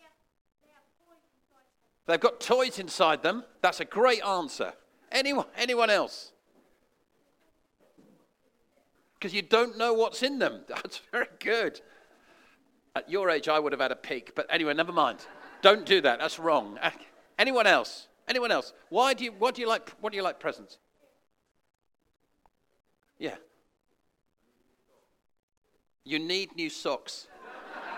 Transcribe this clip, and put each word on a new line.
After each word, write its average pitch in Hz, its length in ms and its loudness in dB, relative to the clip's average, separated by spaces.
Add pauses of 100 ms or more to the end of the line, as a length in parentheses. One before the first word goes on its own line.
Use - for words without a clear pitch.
(2000)
They've 170 120 2
got 233 220 2
toys 254 380 2
inside 165 440 2
them. 208 220 -2 (160)
That's 180 200 0
a 160 40 -4
great 226 400 2
answer. 160 480 -4 (400)
Anyone, 269 420 0
anyone 233 360 2
else? 165 420 0 (3000)
'Cause 190 140 -8
you 202 80 -2
don't 220 340 2
know 233 160 0
what's 226 300 0
in 277 160 -2
them. 123 260 -2
<laughs> - 20 -20
That's - 360 -12 (100)
very 240 140 -2 (140)
good. 208 420 -2 (1120)
At 135 120 -8
your 185 220 0
age, 151 180 -2
I 156 100 4
would 147 140 0
have 131 80 -4
had 131 120 0
a 127 40 -4
pig, - 380 -10
but 147 160 -4
anyway, 156 240 0
never 165 180 -2
mind. 139 320 0 (380)
Don't 202 240 6
do 196 140 6
that. 123 180 4
That's 156 200 -4
wrong. 135 440 0
Uh, 160 80 0 (480)
anyone 233 280 4
else? 151 420 2 (180)
Anyone 240 240 -2
else? 147 220 -2 (160)
Why 247 260 2
do 233 100 -6
you, 233 80 -8
what 220 220 0
do 247 60 -10
you 233 80 -2
like, 220 220 -2 (100)
what 208 120 -6
do 208 40 -8
you 196 60 -4
like 175 180 -4
presents? 117 380 -8 (2500)
Yeah. 127 180 -8 (2750)
You 147 140 -4
need 180 380 -6
new 165 140 -6
socks. - 580 -8 (680)